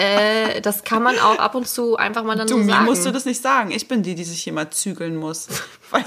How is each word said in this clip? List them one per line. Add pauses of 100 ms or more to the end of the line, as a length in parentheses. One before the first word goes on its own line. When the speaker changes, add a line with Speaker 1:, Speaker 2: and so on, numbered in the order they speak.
Speaker 1:
äh,
das
kann
man
auch
ab
und
zu
einfach
mal
dann
Speaker 2:
Du,
Speaker 1:
so
Speaker 2:
mir
Speaker 1:
sagen.
Speaker 2:
musst
du
das
nicht
sagen.
Ich
bin
die,
die
sich
hier
mal
zügeln
muss, (220)
<laughs>
weil